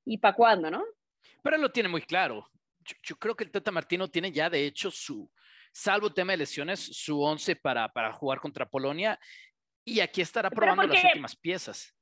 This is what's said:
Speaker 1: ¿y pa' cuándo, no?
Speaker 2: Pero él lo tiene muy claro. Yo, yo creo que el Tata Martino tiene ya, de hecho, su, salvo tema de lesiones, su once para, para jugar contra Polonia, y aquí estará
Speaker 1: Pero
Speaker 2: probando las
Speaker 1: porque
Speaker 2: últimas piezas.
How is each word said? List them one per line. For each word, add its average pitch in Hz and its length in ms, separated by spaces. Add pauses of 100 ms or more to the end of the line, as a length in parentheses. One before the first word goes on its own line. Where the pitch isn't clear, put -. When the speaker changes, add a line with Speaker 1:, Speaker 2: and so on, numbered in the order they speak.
Speaker 1:
¿y 226 120
pa' 214 160
cuándo, 214 360
no? 214 140 (580)
Speaker 2:
Pero 302 140
él 311 60
lo 262 100
tiene 214 180
muy 165 120
claro. 147 460 (340)
Yo, - 200
yo - 140
creo 220 200
que 226 100
el 160 60
Tata 202 200
Martino 180 400
tiene 175 200
ya, 151 180
de 143 160
hecho, 143 260
su, - 400 (400)
salvo 208 420
tema 185 200
de 180 40
lesiones, 156 440
su - 400
once 151 340
para, 120 320
para 110 240
jugar 131 300
contra 139 280
Polonia, 147 480 (680)
y 226 160
aquí 180 200
estará 175 280
Speaker 1:
Pero - 100
Speaker 2:
probando 370 240
las 302 80
Speaker 1:
porque 359 160
Speaker 2:
últimas 302 300
piezas. - 640